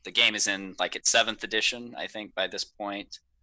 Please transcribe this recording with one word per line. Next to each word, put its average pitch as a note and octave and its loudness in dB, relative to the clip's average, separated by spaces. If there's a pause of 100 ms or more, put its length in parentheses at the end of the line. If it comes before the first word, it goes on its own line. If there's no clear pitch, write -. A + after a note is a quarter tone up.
the F#2 -10
game A#2 4
is G2+ 2
in, F#2+ -2
like, F2+ 0
its - 0
seventh A2+ 4
edition, A#2+ -2
I E2+ -6
think, G#2 -10
by F#2+ 0
this F#2+ -6
point. G2+ -8 (240)